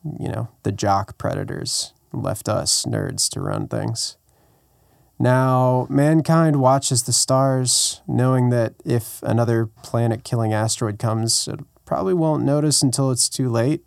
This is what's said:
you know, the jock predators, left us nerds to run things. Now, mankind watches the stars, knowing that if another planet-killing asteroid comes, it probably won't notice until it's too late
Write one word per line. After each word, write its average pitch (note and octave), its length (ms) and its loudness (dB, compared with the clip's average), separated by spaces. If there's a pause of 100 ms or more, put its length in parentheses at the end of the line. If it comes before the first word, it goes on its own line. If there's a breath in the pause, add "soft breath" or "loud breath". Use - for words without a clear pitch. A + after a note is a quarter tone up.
(180)
you A#2+ 120 -6
know, A2+ 180 -6 (160)
the G#2+ 80 0
jock G2+ 460 -2
predators, - 720 -6 (220)
left - 340 -4
us - 380 0
nerds - 460 -4
to - 100 -8
run G2 260 -4
things. A2+ 480 -6 (1040 soft breath)
Now, B2+ 720 2
mankind D3+ 720 4
watches C3 420 2
the - 80 -4
stars, C3 960 2
knowing B2 420 4
that A#2+ 260 0 (100)
if A#2+ 380 -2
another A2+ 420 2 (180)
planet-killing A#2 680 -2
asteroid G#2+ 460 -2
comes, A2+ 500 -2
it - 100 -8 (240)
probably F#3+ 300 -2
won't D#3 320 0
notice D3 360 2
until C3+ 300 2
it's B2 160 0
too C3 220 -2
late A#2 380 0